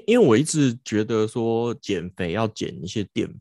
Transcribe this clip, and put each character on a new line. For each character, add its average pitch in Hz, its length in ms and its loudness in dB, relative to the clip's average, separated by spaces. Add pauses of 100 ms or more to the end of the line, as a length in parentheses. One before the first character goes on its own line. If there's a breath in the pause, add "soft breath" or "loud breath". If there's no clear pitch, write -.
因 240 120 4
为 196 80 6
我 110 100 6
一 139 60 4
直 139 400 0
觉 107 200 -2
得 110 240 0
说 117 480 -2
减 90 400 -6
肥 87 160 -4
要 110 160 0
减 - 360 -8
一 92 40 -10
些 101 160 -6 (100)
淀 - 140 -2 (140)